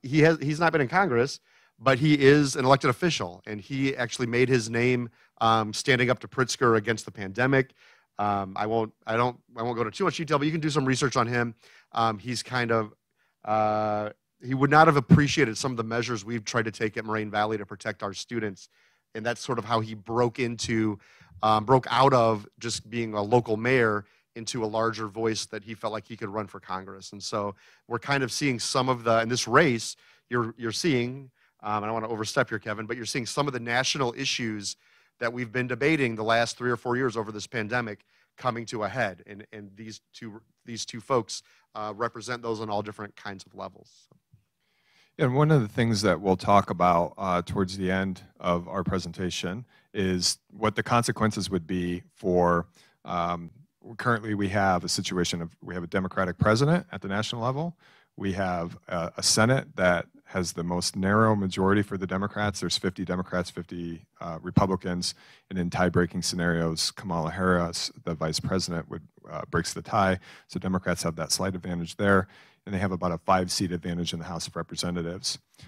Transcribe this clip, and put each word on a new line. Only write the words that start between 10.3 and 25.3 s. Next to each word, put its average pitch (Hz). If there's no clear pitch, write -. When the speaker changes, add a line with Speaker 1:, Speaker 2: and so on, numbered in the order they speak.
Speaker 1:
but 143
you 156
can 165
do 156
some 139
research 131
on 113
him. 120
Um, 113
he's 117
kind 120
of, 113
uh, 107
he 127
would 135
not 156
have 147
appreciated 135
some 135
of 120
the 113
measures 113
we've 113
tried 113
to 110
take 107
at 110
Moraine 107
Valley 107
to 101
protect 104
our 101
students, 107
and 110
that's 120
sort 123
of 110
how 113
he 110
broke 113
into, 110
um, 110
broke 123
out 131
of 113
just 113
being 113
a 104
local 113
mayor 113
into 113
a -
larger 110
voice 110